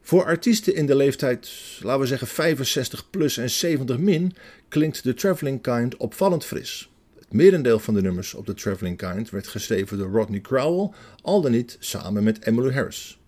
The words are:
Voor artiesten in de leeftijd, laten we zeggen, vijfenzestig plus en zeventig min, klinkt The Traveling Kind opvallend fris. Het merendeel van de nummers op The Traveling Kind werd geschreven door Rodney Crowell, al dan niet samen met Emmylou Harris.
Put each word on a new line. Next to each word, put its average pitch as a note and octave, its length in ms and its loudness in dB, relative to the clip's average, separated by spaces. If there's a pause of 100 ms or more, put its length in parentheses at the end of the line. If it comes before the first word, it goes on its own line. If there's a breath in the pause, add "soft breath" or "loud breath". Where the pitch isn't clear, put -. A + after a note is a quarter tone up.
Voor - 240 4
artiesten F#3+ 500 2
in D3+ 120 0
de C#3 80 4
leeftijd, C3+ 560 0 (320)
laten B2+ 180 0
we C3+ 60 0
zeggen, B2+ 200 -4
vijfenzestig D3 840 -2
plus D#3 260 0
en A#2+ 140 -4
zeventig C3+ 480 0
min, F3+ 340 2 (360 loud breath)
klinkt D3+ 340 0
The B2+ 120 0
Traveling C#3 460 -2
Kind A#2+ 360 -2
opvallend F3 480 0
fris. - 460 -10 (400)
Het G#2 80 2
merendeel C#3+ 400 6
van A2 160 0
de G2+ 80 4
nummers F#2 320 -2
op - 120 -12
The G2+ 80 -4
Traveling F#2 420 -4
Kind F#2+ 340 -6
werd G2 160 -8
geschreven G2+ 520 -4
door F#2+ 120 -4
Rodney G2+ 300 0
Crowell, D#3+ 500 0 (320 loud breath)
al F#3+ 180 2
dan D3 100 2
niet A#2 300 0
samen G2+ 420 -4
met A2 160 2
Emmylou A#2+ 340 2
Harris. - 560 -6